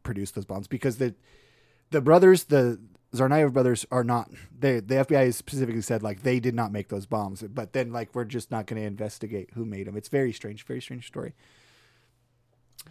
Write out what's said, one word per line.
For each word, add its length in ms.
produced 320
those 100
bombs 240
because 300
the, 160
the 120
brothers, 420
the 340
Tsarnaev 400
brothers 360
are 140
not, 260
they, 240
the 180
F 100
B 80
I 80
has 120
specifically 440
said, 220
like, 200
they 160
did 160
not 160
make 200
those 160
bombs, 360
but 300
then, 200
like, 220
we're 100
just 260
not 160
gonna 160
investigate 720
who 100
made 240
'em. 80
It's 140
very 220
strange, 340
very 160
strange 260
story. 240